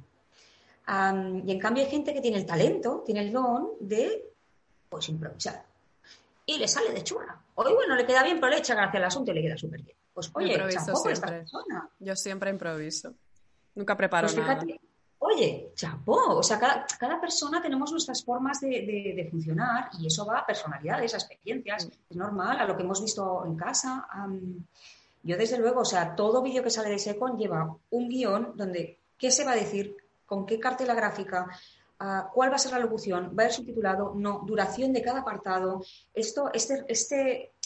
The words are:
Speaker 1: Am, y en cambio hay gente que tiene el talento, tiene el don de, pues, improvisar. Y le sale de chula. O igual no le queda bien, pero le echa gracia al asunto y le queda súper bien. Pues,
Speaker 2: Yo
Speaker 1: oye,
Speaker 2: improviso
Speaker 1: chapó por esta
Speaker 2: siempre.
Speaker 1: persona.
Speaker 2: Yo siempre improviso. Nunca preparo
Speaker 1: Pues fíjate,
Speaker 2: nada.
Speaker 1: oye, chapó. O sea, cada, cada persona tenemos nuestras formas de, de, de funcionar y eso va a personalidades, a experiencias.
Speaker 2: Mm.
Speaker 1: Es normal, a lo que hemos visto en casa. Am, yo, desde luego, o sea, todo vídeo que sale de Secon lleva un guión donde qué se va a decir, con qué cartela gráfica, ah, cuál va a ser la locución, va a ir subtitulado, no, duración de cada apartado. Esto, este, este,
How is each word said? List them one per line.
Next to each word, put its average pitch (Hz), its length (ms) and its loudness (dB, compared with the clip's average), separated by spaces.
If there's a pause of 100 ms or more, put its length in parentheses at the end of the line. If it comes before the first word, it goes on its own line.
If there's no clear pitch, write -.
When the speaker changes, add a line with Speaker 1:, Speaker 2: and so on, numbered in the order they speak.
(840)
Speaker 1:
Am, 190 600 2
y 196 60 2
en 190 60 0
cambio 226 260 2
hay 269 60 -2
gente 294 240 0
que 277 60 -2
tiene 226 180 2
el 170 80 -2
talento, 208 580 2
tiene 208 180 0
el 208 100 -2
don 254 380 0 (100)
de, 226 440 0 (640)
pues, 156 200 -8
improvisar. - 560 -6 (800)
Y 311 140 -2
le 247 100 0
sale 233 240 2
de 180 100 -4
chula. - 380 -8 (160)
O 233 120 4
igual 466 200 6
no 262 80 4
le 240 100 2
queda 254 160 8
bien, 330 160 4
pero 254 140 4
le 302 60 4
echa - 160 0
gracia 196 260 2
al 180 60 2
asunto 226 260 0
y - 20 0
le 156 80 0
queda 160 140 -2
súper - 260 -8
bien. - 140 -20 (180)
Pues, 170 140 -8
Speaker 2:
Yo - 60 -16
Speaker 1:
oye, 349 180 2
Speaker 2:
improviso 185 340 2
Speaker 1:
chapó - 160 0
por - 100 2
esta - 140 -2
Speaker 2:
siempre. 170 160 -6
Speaker 1:
persona. 220 560 -8
Speaker 2:
Yo 190 180 -4
siempre 196 340 -4
improviso. 160 640 -6 (600)
Nunca 202 220 0
preparo 185 320 4
Speaker 1:
Pues - 80 2
fíjate, 165 300 2
Speaker 2:
nada. - 120 -8 (400)
Speaker 1:
oye, 302 560 2
chapó. 202 640 2
O 127 80 4
sea, 220 160 4
cada, 269 260 4 (120)
cada 302 220 -2
persona 330 400 0
tenemos 294 300 -2
nuestras 320 340 -4
formas 262 360 0
de, 269 80 -2
de, 202 480 -2
de 170 120 -4
funcionar 185 600 0 (100)
y 160 80 -4
eso 180 180 0
va 220 140 0
a - 80 -2
personalidades, 214 680 -2
a - 20 -2
experiencias. 202 680 -6
Speaker 2:
Mm. 156 40 -12 (200)
Speaker 1:
Es 170 60 -10
normal, 202 440 0
a 233 40 4
lo 185 120 0
que 180 80 -2
hemos 196 180 0
visto 196 420 -2
en 160 120 -4
casa. 262 540 -4
Am, 185 540 -8 (600)
yo, 170 120 0
desde 226 220 2
luego, 247 220 4
o 226 40 4
sea, 175 300 2
todo 220 280 4
vídeo 254 200 0
que 233 80 0
sale 220 200 -2
de 202 100 0
Secon 226 360 -2
lleva 165 400 -2 (140)
un 240 180 0
guión 233 460 0
donde 180 460 -6 (180)
qué 254 140 2
se 285 120 4
va 269 80 2
a 240 40 4
decir, 202 400 -2 (280)
con 196 220 -4
qué 226 120 0
cartela 254 360 0
gráfica, 196 520 -2 (540)
ah, 196 340 -4
cuál 262 160 6
va 277 60 2
a - 20 2
ser 254 140 0
la 247 80 0
locución, 190 580 -2
va 226 60 8
a - 20 4
ir - 60 2
subtitulado, 202 640 -2
no, 202 300 -2
duración 214 460 2
de 247 100 2
cada 247 180 0
apartado. 190 600 -2 (300)
Esto, 254 400 -2
este, 269 360 0
este, 262 640 0 (140)